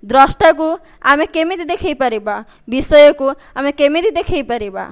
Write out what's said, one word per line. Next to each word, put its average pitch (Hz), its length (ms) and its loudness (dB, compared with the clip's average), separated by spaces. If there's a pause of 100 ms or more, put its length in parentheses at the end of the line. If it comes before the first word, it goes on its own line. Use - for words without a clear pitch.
ଦ୍ରଷ୍ଟାକୁ 269 640 2 (340)
ଆମେ 285 240 0
କେମିତି 339 380 -6
ଦେଖେଇ 349 300 -6
ପାରିବା? 220 420 -4 (340)
ବିଷୟକୁ 285 580 4 (280)
ଆମେ 277 160 -4
କେମିତି 302 380 0
ଦେଖେଇ 320 340 -4
ପାରିବା? 208 480 -8